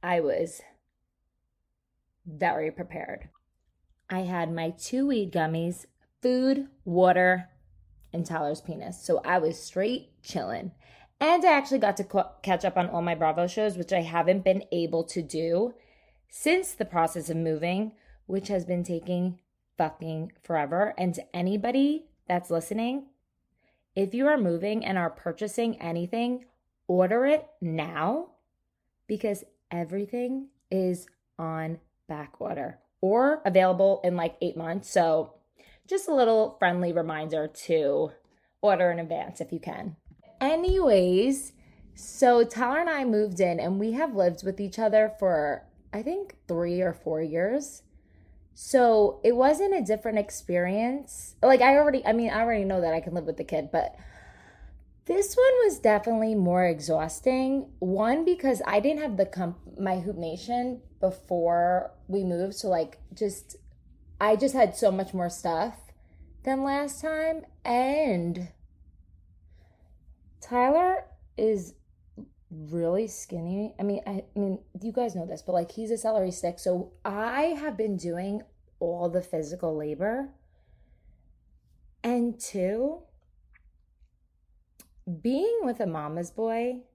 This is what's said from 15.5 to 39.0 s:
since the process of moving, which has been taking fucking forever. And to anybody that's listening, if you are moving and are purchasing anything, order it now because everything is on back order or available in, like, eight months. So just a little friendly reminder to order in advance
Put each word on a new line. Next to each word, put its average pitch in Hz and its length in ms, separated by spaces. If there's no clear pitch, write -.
since 370 440
the - 120
process 165 460
of 165 80
moving, 170 540
which 190 220
has 185 180
been 175 180
taking 180 560
fucking 160 540
forever. 165 560
And 180 160
to - 100
anybody 240 680
that's 175 220
listening, 226 560
if 190 160
you 254 140
are 294 120
moving 202 460
and 190 140
are 170 120
purchasing 214 680
anything, 226 640
order 185 380
it 302 220
now 165 680
because 208 380
everything 208 800
is 185 360
on 160 400
back 151 320
order - 400
or 254 440
available 190 580
in, 180 140
like, 170 240
eight 175 160
months. 165 340
So 165 440
just 381 220
a 320 60
little 226 440
friendly 180 320
reminder 156 560
to 151 680
order 185 280
in 170 80
advance 165 440